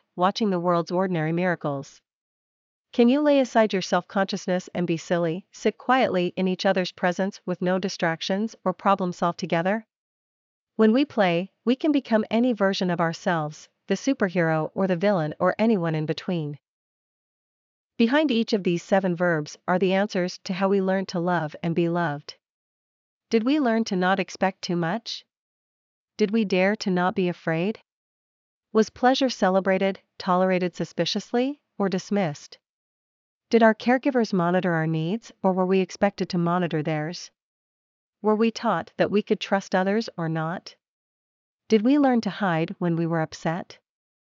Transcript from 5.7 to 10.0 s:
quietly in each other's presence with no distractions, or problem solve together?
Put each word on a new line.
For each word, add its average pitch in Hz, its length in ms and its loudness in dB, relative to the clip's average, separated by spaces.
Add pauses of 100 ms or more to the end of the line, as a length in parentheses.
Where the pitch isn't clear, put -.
quietly 202 500 2 (100)
in 185 100 0
each 185 180 -2
other's 185 280 0
presence 185 520 -2
with 180 160 -4
no 185 160 0
distractions, 190 880 -4
or 185 80 0
problem 196 400 0
solve 175 240 -2
together? 185 500 -2 (920)